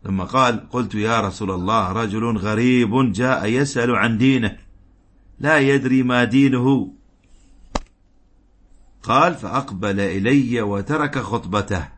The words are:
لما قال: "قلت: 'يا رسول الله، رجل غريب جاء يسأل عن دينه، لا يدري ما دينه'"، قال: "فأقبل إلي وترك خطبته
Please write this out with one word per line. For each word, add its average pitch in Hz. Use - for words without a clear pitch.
لما 95
قال: 120
"قلت: 117
'يا 110
رسول 98
الله، 95
رجل 110
غريب 117
جاء 120
يسأل 120
عن 110
دينه، 123
لا 151
يدري 135
ما 123
دينه'"، 127
قال: 151
"فأقبل 101
إلي 117
وترك 143
خطبته 101